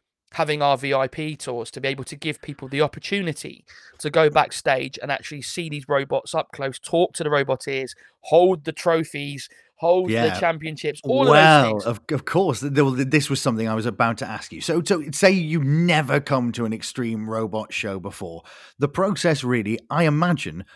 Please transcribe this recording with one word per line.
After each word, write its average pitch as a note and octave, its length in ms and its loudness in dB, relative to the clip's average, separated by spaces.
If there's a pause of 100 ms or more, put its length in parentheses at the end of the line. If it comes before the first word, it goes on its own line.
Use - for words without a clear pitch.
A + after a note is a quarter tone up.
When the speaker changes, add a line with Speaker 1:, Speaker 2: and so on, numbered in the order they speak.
(320)
Speaker 1:
having D3+ 300 -2
our C#3+ 140 4
V C#3 180 -2
I C3 140 2
P D#3 280 -8
tours, A#2+ 360 -8
to - 80 -14
be C3 80 -4
able C3+ 180 -6
to - 100 -14
give D3 260 -8
people C#3 260 -14
the C3+ 140 -2
opportunity - 800 -4 (360)
to D3+ 100 -6
go D#3 200 6
backstage C#3 720 0
and C#3+ 100 -6
actually C#3 320 -8
see E3+ 260 -8
these D3 180 -10
robots C#3 460 -2
up D#3+ 180 -4
close, C3+ 280 -8
talk E3+ 340 0
to - 100 -8
the D3+ 60 -2
roboteers, C3+ 640 -2 (300)
hold F3 440 4
the D#3+ 80 -6
trophies, C#3+ 760 -2 (300)
hold F3+ 300 2
the G#3+ 60 0
Speaker 2:
Yeah. A#3 260 2
Speaker 1:
championships, D#3 640 -4
all - 200 2
of C#3 40 6
those D3 60 8
Speaker 2:
Well, D3+ 380 8
Speaker 1:
things. G#2 140 -2
Speaker 2:
of, A2+ 140 -2 (120)
of C#3 120 -2
course, E3+ 380 0
th-, C#3 120 -4
th-, C3+ 360 2
this D3 200 2
was C#3 120 -2
something A2+ 260 0
I A2 80 0
was A2 100 -2
about A#2 340 0
to A#2 60 -6
ask A2 280 -10
you. D#2+ 80 -12
So, E3+ 200 0
so D#3+ 300 -2
say F#3+ 200 4
you E3 300 0
never D3 600 2
come B2+ 320 -2
to A#2+ 100 -4
an A2 80 -2
Extreme A2+ 580 -6
Robot A2 440 -4
show G2 260 -6
before. F2+ 440 -12 (360)
The C#3+ 80 2
process E3 560 0
really, A2+ 340 -2 (120)
I E3 160 2
imagine, D3 580 0 (120)